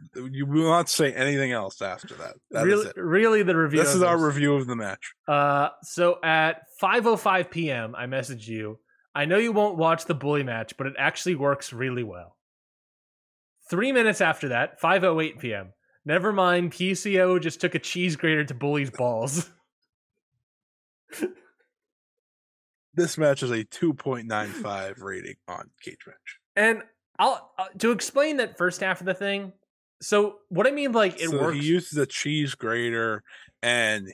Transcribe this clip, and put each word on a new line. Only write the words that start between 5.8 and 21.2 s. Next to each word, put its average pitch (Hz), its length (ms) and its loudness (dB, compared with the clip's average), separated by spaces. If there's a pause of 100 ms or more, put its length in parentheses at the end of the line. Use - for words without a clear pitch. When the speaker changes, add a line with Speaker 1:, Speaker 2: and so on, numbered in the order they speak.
Speaker 2:
so 175 380 2
at 160 420 2 (180)
five 214 260 2
oh 233 80 4
five 185 340 2
P 165 220 -4
M, 117 240 -6
I 123 120 -8
messaged 127 380 -6
you, 110 340 -8 (360)
"I 143 80 0
know 170 140 2
you 226 160 2
won't 208 240 2
watch 165 260 2
the 175 100 -2
Bully 143 300 -2
match, 113 320 -8
but 135 100 -6
it 135 140 -6
actually 160 360 -2
works 139 360 -2
really 123 320 -6
well." 87 320 -14 (1300)
Three 233 240 0
minutes 226 260 4
after 160 300 2
that, 123 320 -2
five 180 240 4
oh 165 160 2
eight 151 180 -4
P 117 140 -6
M, 95 180 -10 (340)
"Never 180 280 0
mind, 175 400 2
P 185 200 -2
C 190 280 0
O 180 180 4
just 160 220 -6
took 175 140 0
a 180 40 0
cheese 180 380 -2
grater 156 260 2
to 139 100 -6
Bully's 143 380 -2
balls." 123 580 -2 (1600)
<laughs> - 120 -8 (1700)